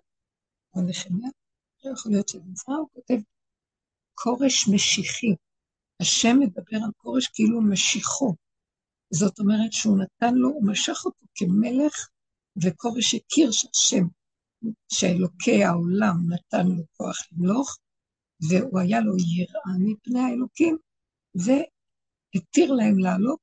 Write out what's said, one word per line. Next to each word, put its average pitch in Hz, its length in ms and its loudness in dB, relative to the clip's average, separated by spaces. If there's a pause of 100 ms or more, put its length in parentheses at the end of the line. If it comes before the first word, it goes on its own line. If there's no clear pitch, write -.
(760)
או 185 140 -4
נחמיה, 190 420 -6 (540)
לא 269 80 -8
יכול 226 200 -4
להיות 202 160 0
של 185 120 -10 (120)
עזרא, 254 220 -8
הוא 311 200 -6
כותב, 247 260 -4 (960)
"כורש 254 540 0
משיחי", 202 680 0 (680)
השם 233 400 2
מדבר 220 440 -2
על 208 120 -6
כורש 254 300 -4
כאילו 220 360 0
משיחו, 202 720 0 (760)
זאת 185 280 0
אומרת 214 340 0
שהוא 208 260 2
נתן 233 360 0
לו, 254 140 4
הוא 277 180 0
משך - 380 -2
אותו - 300 -8
כמלך, 233 760 0 (540)
וכורש 220 520 -2
הכיר 269 360 2
שהשם, - 540 0 (880)
שאלוקי 185 720 0
העולם 180 520 0 (120)
נתן 175 380 -2
לו 175 160 0 (140)
כוח 185 200 -8 (160)
למלוך, 190 460 -2 (680)
והוא 185 320 0
היה 202 200 2
לו 208 160 0 (200)
יראה - 420 -6
מפני 214 420 -2
האלוקים, 254 580 -2 (560)
והתיר - 1400 -2
להם 214 260 4
לעלות, 185 440 0